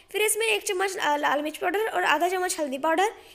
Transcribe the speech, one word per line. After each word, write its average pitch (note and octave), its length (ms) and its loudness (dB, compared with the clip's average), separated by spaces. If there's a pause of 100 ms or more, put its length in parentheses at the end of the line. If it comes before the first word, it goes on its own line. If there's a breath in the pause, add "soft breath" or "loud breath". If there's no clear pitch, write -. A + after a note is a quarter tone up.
(120 loud breath)
फिर G4+ 100 0
इसमें G#4+ 240 0
एक G#4 160 0
चम्मच, F#4+ 340 -2
अ, D4 200 0
लाल D4 260 0
मिर्च D#4 140 -6
पाउडर G4 320 0
और F4+ 160 0
आधा D#4 240 4
चम्मच F4+ 320 -2
हल्दी C#4 180 -4
पाउडर, E4 360 2 (200 loud breath)